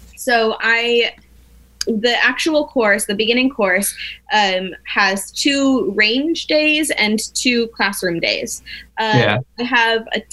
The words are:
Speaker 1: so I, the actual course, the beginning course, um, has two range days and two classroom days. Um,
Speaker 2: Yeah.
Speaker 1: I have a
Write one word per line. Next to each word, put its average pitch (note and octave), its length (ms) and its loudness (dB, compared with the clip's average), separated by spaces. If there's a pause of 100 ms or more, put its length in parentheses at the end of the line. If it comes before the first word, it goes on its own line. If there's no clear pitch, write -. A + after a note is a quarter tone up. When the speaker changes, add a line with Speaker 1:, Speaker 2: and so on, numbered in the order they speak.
(180)
Speaker 1:
so A3+ 440 2
I, A#3 520 2 (720)
the A#3 380 0
actual D4 440 0
course, G#3 400 2
the G3+ 80 -4
beginning A#3 340 2
course, G3 440 0 (380)
um, F#3+ 400 0 (160)
has G3+ 440 0
two C4+ 680 0
range C4+ 500 0
days D4+ 440 0
and G#3+ 280 0 (140)
two A#3+ 420 0
classroom F#3 460 -2
days. - 400 -4 (360)
Um, A3 220 2
Speaker 2:
Yeah. G#2+ 180 2 (220)
Speaker 1:
I A#3+ 40 -4
have A3+ 500 2
a A3 80 -4 (120)